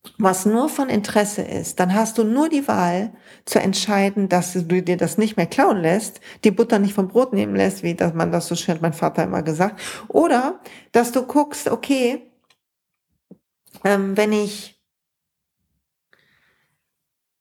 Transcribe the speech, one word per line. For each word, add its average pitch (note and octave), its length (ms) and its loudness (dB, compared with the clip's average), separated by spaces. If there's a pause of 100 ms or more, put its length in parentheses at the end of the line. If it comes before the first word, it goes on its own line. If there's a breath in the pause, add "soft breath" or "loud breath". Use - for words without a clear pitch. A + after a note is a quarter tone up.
(160)
was F#3 300 2
nur A#3 220 2
von C#4 200 -2
Interesse G#3 540 0
ist, - 380 -6
dann F#3 140 2
hast A3 240 0
du A3+ 60 2
nur C4 240 2
die C#4 180 0
Wahl F#3+ 460 0 (320 loud breath)
zu - 160 2
entscheiden, G3 680 0
dass F3+ 240 0
du F#3 100 -2
dir F3 340 0
das E3+ 220 -2
nicht G#3+ 180 0
mehr E3+ 100 2
klauen C#4 320 2
lässt, F3 420 0 (240 loud breath)
die A3 60 6
Butter A3+ 280 2
nicht G3+ 160 0
vom F#3+ 140 0
Brot B3+ 240 2
nehmen G3+ 220 -2
lässt, G3 280 0
wie E3+ 120 -2
das, E3+ 200 0
man E3+ 180 0
das E3+ 160 -2
so F3 60 -4
schön, E3+ 220 -2
hat D#3+ 60 -6
mein E3 100 0
Vater D#3+ 320 -2
immer F#3 180 -2
gesagt, E3 380 -2 (280 loud breath)
oder D4+ 520 2 (320 loud breath)
dass A#3+ 200 2
du B3+ 100 0
guckst, D4 460 -2
okay, B3 540 0 (1600)
ähm, G3 320 0
wenn G#3+ 160 2
ich - 480 -4 (2500)